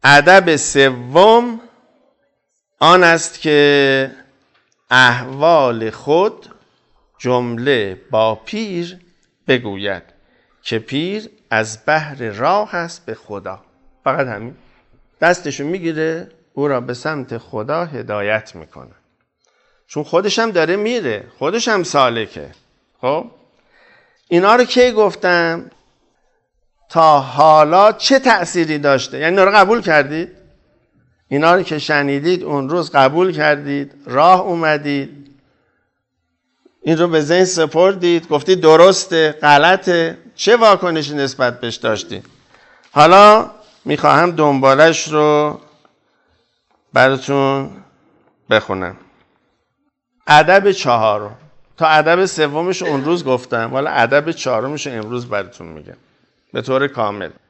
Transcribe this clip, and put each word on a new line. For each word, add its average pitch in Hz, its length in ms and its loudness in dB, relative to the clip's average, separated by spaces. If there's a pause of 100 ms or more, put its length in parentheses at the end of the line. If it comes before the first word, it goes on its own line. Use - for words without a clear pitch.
ادب 160 540 6
سوم 156 1040 2 (1160)
آن 175 260 4
است 165 360 0
که 143 680 0 (800)
احوال 127 1000 2
خود 165 560 -2 (720)
جمله 120 840 -4 (100)
با 110 240 0
پیر 185 640 -10 (500)
بگوید 101 540 -6 (600)
که 113 160 -8
پیر 175 500 -10 (220)
از 110 360 -4
بحر 147 360 -6
راه 147 520 -4
است 170 320 -12
به 110 80 -12
خدا. 95 460 -16 (440)
فقط 139 220 -2
همین. 117 280 -14 (680)
دستشو 160 440 -2
می‌گیره، 165 640 -8 (260)
او 143 140 -4
را 135 120 -2
به 123 140 -10
سمت 127 440 -10
خدا 135 460 -8
هدایت 107 680 -8
می‌کنه. 76 400 -20 (920)
چون - 160 -10
خودش 190 360 -2
هم 226 120 -2
داره 175 260 0
میره، 208 480 -6 (140)
خودش 208 300 -4
هم 208 140 -2
سالکه. 117 680 -2 (500)
خب؟ 143 300 -4 (1000)
اینا 185 280 4
رو 247 80 2
کی 247 280 2
گفتم؟ 175 760 -2 (1160)
تا 156 320 4
حالا 156 720 4
چه 269 260 0
تأثیری 180 600 -2
داشته؟ 139 400 -2
یعنی 156 120 -2
اینا 190 140 4
رو 196 120 2
قبول 208 240 4
کردید؟ 156 480 -2 (1000)
اینا 156 260 2
رو 190 80 0
که 156 160 -8
شنیدید 143 640 -2
اون 143 260 -6
روز 160 220 -4
قبول 156 420 2
کردید، 143 600 -4 (140)
راه 165 340 4
اومدید، 151 960 -6 (1500)
این 156 160 -2
رو 175 100 0
به 160 120 0
ذهن 170 240 2
سپردید، 170 840 0
گفتید 160 320 0
درسته، 160 720 4
غلطه، 165 840 2 (160)
چه - 220 2
واکنشی 180 580 0
نسبت 131 460 -4
بهش 117 160 -8
داشتید؟ 104 500 -6 (640)
حالا 202 600 6 (340)
می‌خواهم 151 460 2
دنبالش 147 800 2
رو 151 520 0 (1300)
براتون 135 800 0 (800)
بخونم. 95 460 -4 (1300)
ادب 175 460 4
چهارم. 110 640 -2 (400)
تا 165 100 0
ادب 156 380 2
سومش 170 580 -4
اون 147 220 -6
روز 165 200 -4
گفتم، 123 460 -4
حالا 135 200 -4
ادب 139 400 0
چهارمش 139 560 -6
رو 139 60 -10
امروز 117 340 -10
براتون 101 400 -10
می‌گم 80 300 -20 (560)
به 120 100 -6
طور 131 260 -2
کامل. 104 420 -8 (200)